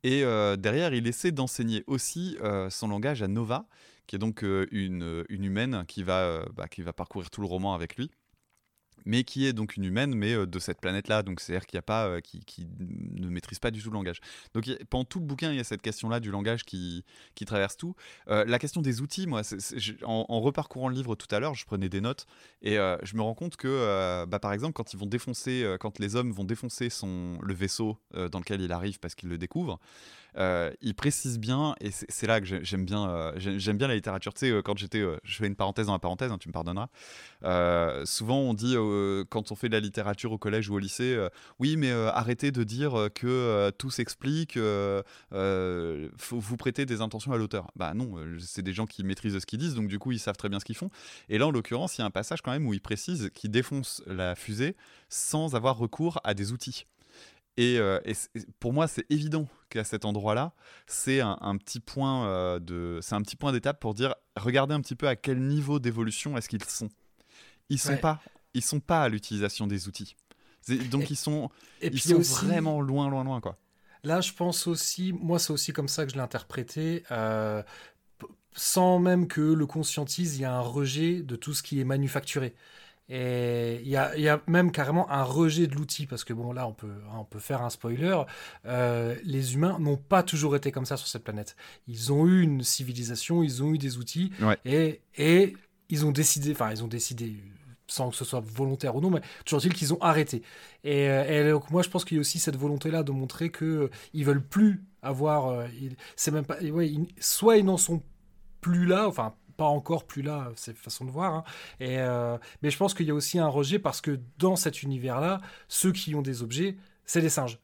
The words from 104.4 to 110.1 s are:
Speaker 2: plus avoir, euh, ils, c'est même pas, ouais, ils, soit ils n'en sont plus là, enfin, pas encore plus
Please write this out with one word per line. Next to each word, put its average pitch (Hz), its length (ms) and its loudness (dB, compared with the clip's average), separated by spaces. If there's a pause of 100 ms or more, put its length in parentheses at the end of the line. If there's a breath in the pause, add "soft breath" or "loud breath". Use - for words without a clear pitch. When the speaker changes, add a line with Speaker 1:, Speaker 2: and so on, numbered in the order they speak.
Speaker 2:
plus 202 380 6 (180)
avoir, 139 460 2
euh, 120 180 0 (160)
ils, 131 140 -8 (180 loud breath)
c'est - 160 0
même 147 160 0
pas, - 160 -6
ouais, 160 260 2
ils, 151 200 0 (100)
soit - 380 6
ils 208 80 10
n'en 190 120 4
sont 170 280 2 (560)
plus 175 260 4
là, 196 220 6
enfin, 110 260 -2 (220)
pas 156 100 2
encore 147 400 2
plus 139 160 -8